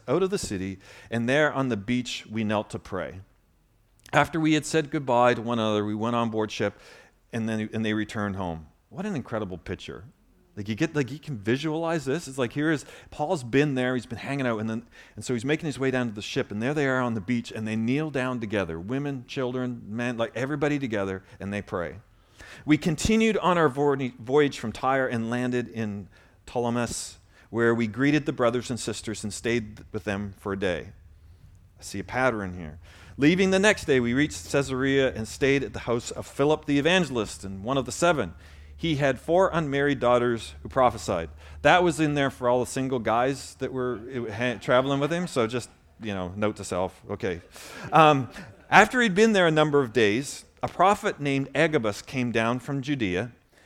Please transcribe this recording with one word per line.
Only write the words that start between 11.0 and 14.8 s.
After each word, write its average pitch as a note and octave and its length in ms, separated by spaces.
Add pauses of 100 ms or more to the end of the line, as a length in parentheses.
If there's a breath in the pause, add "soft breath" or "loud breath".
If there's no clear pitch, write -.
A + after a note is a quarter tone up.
you D3+ 80
can C3+ 180
visualize D3+ 680
this. C#3 240
It's C3 80
like, A#2+ 160
here D3+ 180
is, C#3+ 140 (260 loud breath)
Paul's D3+ 320
been C#3 320
there, B2+ 180
he's B2 120
been - 140
hanging C3+ 280
out, A2 140
and A2 80
then, A2+ 160 (320 loud breath)